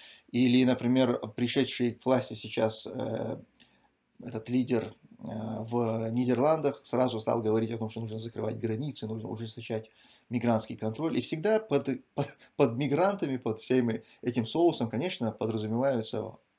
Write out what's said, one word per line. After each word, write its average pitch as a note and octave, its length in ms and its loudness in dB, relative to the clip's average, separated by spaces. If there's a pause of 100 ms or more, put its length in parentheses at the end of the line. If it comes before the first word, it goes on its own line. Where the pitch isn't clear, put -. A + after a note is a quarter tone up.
(320)
Или, B2 340 6
например, B2+ 540 4 (160)
пришедший A#2+ 580 0
к - 120 -10
власти B2+ 280 2
сейчас, A2+ 540 -2
э, - 500 -6 (880)
этот A2+ 260 -8
лидер, B2 440 0
э, - 0 - (260)
в A2+ 920 -2
Нидерландах B2+ 720 2
сразу B2 360 0
стал A#2 220 0
говорить A2 300 2
о A#2 60 -6
том, A2 120 -4
что A2+ 120 -8
нужно A2 180 -8
закрывать A2 400 -6
границы, A2+ 480 -4
нужно A2 220 -6
ужесточать A2 600 -8 (400)
мигрантский A#2 460 0
контроль. A2+ 420 -2
И B2+ 40 0
всегда G#3 380 2
под, C#3 300 0 (240)
под, C#3+ 140 -2 (300)
под B2 180 6
мигрантами, D3 640 2
под A2+ 220 -2
всем B2+ 300 2 (320)
этим B2 240 0
соусом, D#3+ 440 2
конечно, B2 420 -2
подразумеваются, A2 840 -2
э, G#2 120 -6 (300)